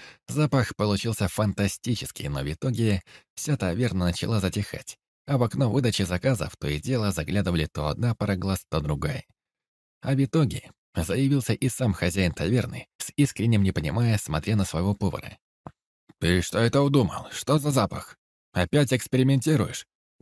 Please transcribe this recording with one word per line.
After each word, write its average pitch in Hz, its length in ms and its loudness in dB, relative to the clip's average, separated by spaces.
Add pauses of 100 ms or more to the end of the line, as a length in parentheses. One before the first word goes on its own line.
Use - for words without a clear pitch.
(280)
Запах 135 480 0
получился 104 520 0
фантастический, 104 1000 -2
но 71 120 -4
в 73 120 -4
итоге 110 500 0 (320)
вся 143 220 -2
таверна 95 500 -2
начала 98 340 0
затихать, - 580 -4 (280)
а 139 120 0
в 120 40 2
окно 120 280 0
выдачи 120 320 0
заказов 90 560 -2
то 69 100 -4
и 73 100 -2
дело 107 320 0
заглядывали 80 560 0
то 73 220 -4
одна 113 260 0
пара 101 220 0
глаз, 95 320 -4
то 80 120 -2
другая. 73 440 -4 (840)
А 135 80 0
в 135 80 2
итоге - 480 0 (240)
заявился 123 580 2
и 120 160 0
сам 117 240 0
хозяин 90 400 2
таверны, - 540 -2 (120)
с - 180 -8
искренним 113 480 2
непониманием 95 540 0
смотря 78 360 -2
на 98 100 2
своего 92 300 0
повара. - 420 -4 (840)
«Ты 87 220 4
что - 160 -2
это 117 220 4
удумал? 139 520 2
Что - 260 0
за 147 140 0
запах? - 440 -2 (360)
Опять 127 400 2
экспериментируешь? 131 920 2 (360)